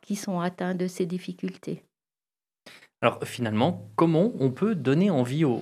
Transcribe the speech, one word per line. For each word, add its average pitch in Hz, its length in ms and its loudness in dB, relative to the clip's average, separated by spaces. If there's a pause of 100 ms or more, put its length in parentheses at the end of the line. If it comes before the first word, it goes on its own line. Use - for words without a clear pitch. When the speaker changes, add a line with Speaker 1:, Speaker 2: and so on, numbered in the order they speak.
Speaker 1:
qui - 160 -6
sont 185 240 -4
atteints 180 360 -2
de 180 100 -2
ces 185 180 -2
difficultés. 180 800 -8 (1200)
Speaker 2:
Alors, 117 220 2
finalement, 120 720 -2
comment 165 420 4
on 135 140 2
peut 208 220 0
donner 156 360 2
envie 139 340 2
aux, 117 180 2